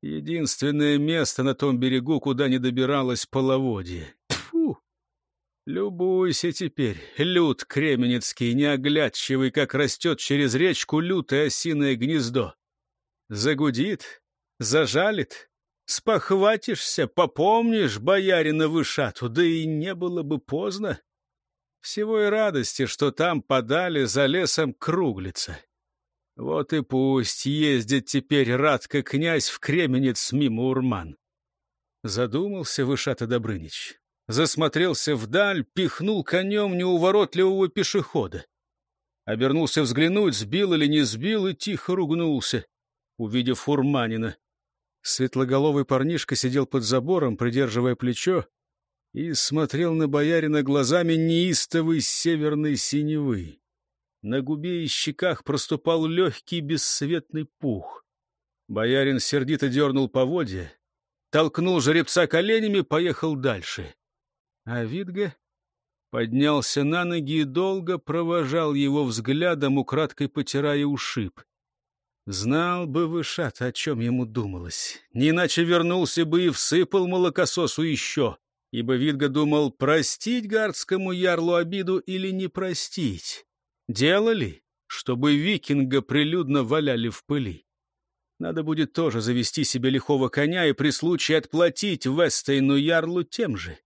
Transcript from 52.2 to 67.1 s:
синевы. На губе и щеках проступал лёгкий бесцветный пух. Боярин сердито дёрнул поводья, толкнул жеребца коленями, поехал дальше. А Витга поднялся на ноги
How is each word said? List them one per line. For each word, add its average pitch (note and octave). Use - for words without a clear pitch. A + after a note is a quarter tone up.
синевы. C#3
На B2+
губе D#3
и D3+
щеках -
проступал D#3+
лёгкий E3+
бесцветный D#3
пух. A2
Боярин B2+
сердито C#3+
дёрнул C3+
поводья, B2+
толкнул E3
жеребца D#3
коленями, G3+
поехал D#3+
дальше. A2
А A#2+
Витга F3+
поднялся C3+
на E3+
ноги D#3